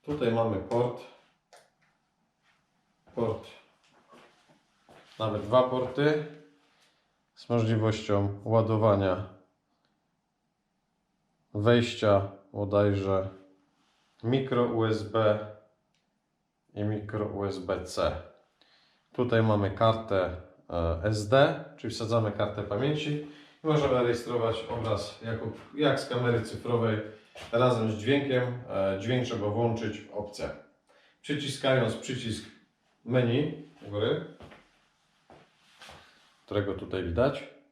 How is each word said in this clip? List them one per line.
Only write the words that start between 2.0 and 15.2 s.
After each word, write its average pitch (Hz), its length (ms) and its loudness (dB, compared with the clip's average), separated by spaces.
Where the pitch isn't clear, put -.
port, 104 320 -4
nawet 104 220 -2
dwa 123 220 4
porty 143 640 0
z - 140 -20
możliwością 107 960 2
ładowania, 104 840 2
wejścia 104 760 4
bodajże 98 760 2
mikro 123 400 2
U 113 220 0
S 107 180 0
B 107 440 2